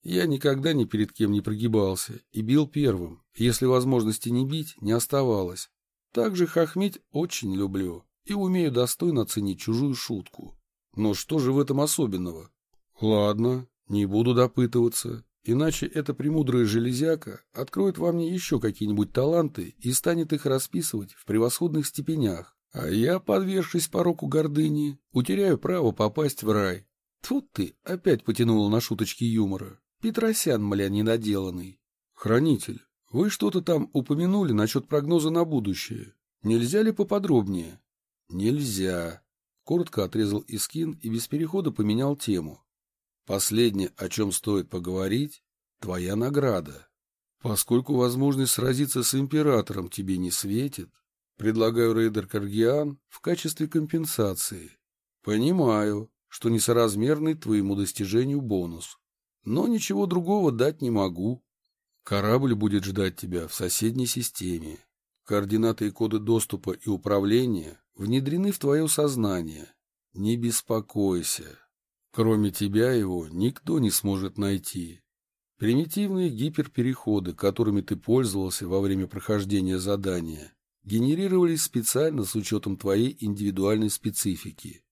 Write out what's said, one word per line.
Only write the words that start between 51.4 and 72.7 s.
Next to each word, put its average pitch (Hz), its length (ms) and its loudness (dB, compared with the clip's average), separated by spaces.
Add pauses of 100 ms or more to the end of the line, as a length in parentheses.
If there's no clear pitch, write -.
рейдер 110 340 0
Каргиан 113 800 0
в - 120 -20
качестве 165 480 -4
компенсации. 123 1040 -2 (520)
Понимаю, 110 880 2 (160)
что - 220 -4
несоразмерный 117 840 2
твоему 104 420 0
достижению 110 640 0
бонус, 87 560 -4 (460)
но 156 240 0
ничего 202 380 0
другого 175 460 2
дать 127 300 0
не 123 100 0
могу. 98 520 -2 (600)
Корабль 113 520 2
будет 101 280 2
ждать 95 320 -2
тебя 87 320 -6
в - 60 -12
соседней 113 520 -2
системе». 90 760 -6 (460)
Координаты 107 640 0
и 101 40 -2
коды 110 280 -2
доступа 107 520 -2
и - 180 -8
управления 101 920 0 (160)
внедрены 135 560 0
в - 80 -8
твое 147 280 2
сознание. 101 840 -2 (400)
Не 107 240 0
беспокойся. 104 1200 -2 (520)
Кроме 107 400 2
тебя 107 420 2